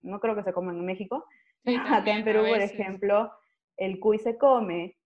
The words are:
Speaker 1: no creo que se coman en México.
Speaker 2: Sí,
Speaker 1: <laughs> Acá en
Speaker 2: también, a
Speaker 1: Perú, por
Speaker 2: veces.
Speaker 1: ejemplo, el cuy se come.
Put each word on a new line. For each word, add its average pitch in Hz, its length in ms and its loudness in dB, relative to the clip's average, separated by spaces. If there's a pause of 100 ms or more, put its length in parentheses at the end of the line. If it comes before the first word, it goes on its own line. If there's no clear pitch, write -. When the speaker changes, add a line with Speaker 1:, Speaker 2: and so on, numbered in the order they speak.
Speaker 1:
no 190 180 -10
creo 226 160 0
que 202 80 -4
se 185 100 -4
coman 180 240 -4
en 175 80 -6
México. 190 400 -6 (400)
Speaker 2:
Sí, 240 100 2
Speaker 1:
<laughs> - 0 -
Acá 233 220 2
en 202 80 2
Speaker 2:
también, 214 160 0
a 214 40 -6
Speaker 1:
Perú, 214 220 4
por 220 120 2
Speaker 2:
veces. 202 200 -2
Speaker 1:
ejemplo, 202 520 0 (460)
el 190 220 -4
cuy 214 200 2
se 226 180 -2
come. 196 580 2 (100)